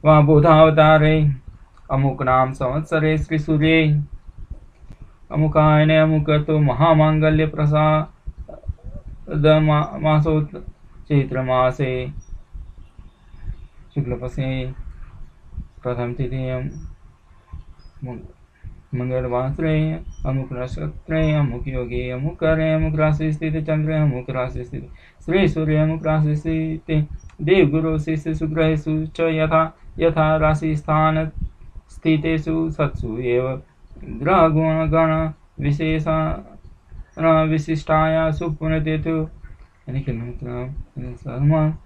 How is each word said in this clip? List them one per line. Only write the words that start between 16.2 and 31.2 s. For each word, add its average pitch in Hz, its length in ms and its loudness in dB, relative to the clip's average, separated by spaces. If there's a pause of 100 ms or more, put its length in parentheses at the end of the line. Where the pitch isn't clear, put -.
अम-, 127 220 -6 (1300)
मंग-, 123 220 -12 (680)
मंगलवासरे 131 1040 -2 (260)
अमुक 131 260 -2
नक्षत्रे 151 800 -4
अमुक 135 360 -2
योगे 123 420 -6
अमुक 135 300 -6
करे 160 320 2
अमुक 160 260 0
राशि 156 340 0
स्थित 156 340 -4
चंद्र 156 260 -2
अमुक 139 380 0
राशि 127 340 -6
स्थित 135 240 -12 (360)
श्री 180 240 2
सूर्य 156 280 0
अमुक 156 300 0
राशि 151 300 0
स्थित 160 720 -2 (340)
देव 170 260 4
गुरु 160 300 0
शिष्य 156 360 -4
सुग्रहेषु 156 720 -2
च - 140 -8
यथा 160 560 0 (220)
यथा 160 380 2
राशि 156 400 0
स्थान 156 540 0 (580)